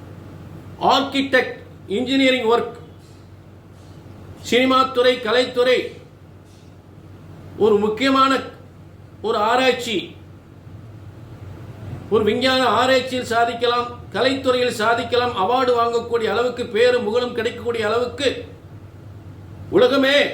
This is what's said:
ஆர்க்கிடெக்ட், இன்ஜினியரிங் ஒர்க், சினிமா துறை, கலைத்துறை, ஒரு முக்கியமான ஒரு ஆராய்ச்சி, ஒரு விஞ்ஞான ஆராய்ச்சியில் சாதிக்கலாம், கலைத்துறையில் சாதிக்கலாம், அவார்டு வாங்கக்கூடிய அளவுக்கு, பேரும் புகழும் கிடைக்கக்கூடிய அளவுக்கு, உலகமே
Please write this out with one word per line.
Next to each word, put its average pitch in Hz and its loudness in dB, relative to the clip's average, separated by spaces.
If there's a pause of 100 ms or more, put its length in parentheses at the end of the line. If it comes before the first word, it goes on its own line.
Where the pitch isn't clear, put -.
(920)
ஆர்க்கிடெக்ட், 269 0 (300)
இன்ஜினியரிங் 254 2
ஒர்க், - -4 (1700)
சினிமா 262 4
துறை, 247 4
கலைத்துறை, 247 2 (1800)
ஒரு 208 4
முக்கியமான 269 2 (880)
ஒரு 220 -2
ஆராய்ச்சி, 233 0 (1900)
ஒரு 220 2
விஞ்ஞான 254 2
ஆராய்ச்சியில் 247 0
சாதிக்கலாம், 240 0 (260)
கலைத்துறையில் 247 0
சாதிக்கலாம், 240 0
அவார்டு 247 2
வாங்கக்கூடிய 233 0
அளவுக்கு, 240 0
பேரும் 226 2
புகழும் 233 -2
கிடைக்கக்கூடிய 226 -4
அளவுக்கு, 240 -2 (1400)
உலகமே 262 4 (180)